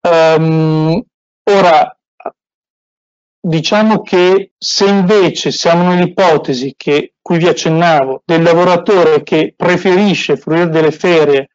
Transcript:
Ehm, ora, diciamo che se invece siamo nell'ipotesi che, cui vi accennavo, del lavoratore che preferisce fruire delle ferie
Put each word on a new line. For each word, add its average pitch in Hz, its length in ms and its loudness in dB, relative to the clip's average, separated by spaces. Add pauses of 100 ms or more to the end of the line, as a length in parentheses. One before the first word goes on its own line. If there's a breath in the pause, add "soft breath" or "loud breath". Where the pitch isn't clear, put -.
Ehm, 160 1000 0 (420)
ora, 180 540 2 (1400)
diciamo 208 640 -2
che 185 540 0
se - 300 -4
invece 196 640 0
siamo 175 380 0
nell'ipotesi 170 880 -2
che, - 440 -4
cui 170 180 -2
vi 170 100 2
accennavo, 160 760 0
del 165 180 0
lavoratore 175 800 2
che - 340 -4
preferisce 180 800 0
fruire 165 320 -2
delle 160 240 0
ferie 151 600 0